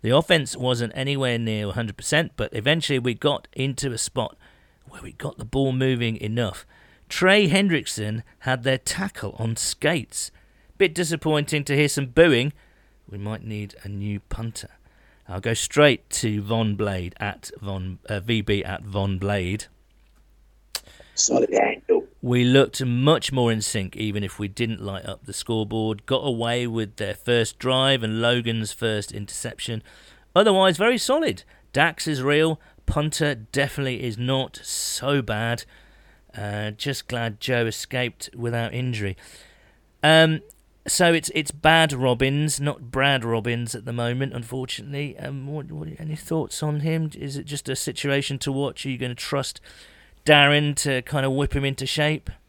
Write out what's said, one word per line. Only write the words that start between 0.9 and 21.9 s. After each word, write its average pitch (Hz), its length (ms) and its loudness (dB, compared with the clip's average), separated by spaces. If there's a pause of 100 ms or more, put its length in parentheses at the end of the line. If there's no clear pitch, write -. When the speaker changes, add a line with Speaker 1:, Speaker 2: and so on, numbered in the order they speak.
Speaker 1:
anywhere 131 440 0
near 110 300 -2
a 98 40 -6
hundred 113 240 -4
percent, - 400 -2
but - 160 -4
eventually 143 460 0
we 123 160 0
got - 380 0
into 131 400 -4
a 110 60 -6
spot - 380 -4 (520)
where - 140 -20
we - 100 -14
got - 260 -10
the - 60 -12
ball 131 280 0
moving 123 440 0
enough. 107 500 -4 (420)
Trey 190 400 6
Hendrickson 117 720 0 (180)
had 127 240 -2
their 131 140 2
tackle - 600 -8
on 113 160 -2
skates. - 800 -4 (440)
Bit 180 180 2
disappointing 156 680 0
to 143 120 0
hear 147 120 6
some 139 180 -2
booing. 139 460 6 (560)
We 101 100 -12
might 104 260 -8
need 104 300 -8 (100)
a 101 40 -10
new 101 320 -6
punter. - 500 -10 (580)
I'll 90 120 -6
go 113 140 0
straight - 560 4
to 104 320 -2
Von 110 320 0
Blade 95 440 -4
at - 320 -8 (100)
Von, 95 380 -8 (100)
uh, 101 120 -4
V 110 200 0
B 101 220 0
at 92 200 -6
Von 98 360 -2
Blade. 98 480 -2 (1500)
Speaker 2:
Solid - 380 2
handle. - 520 2 (160)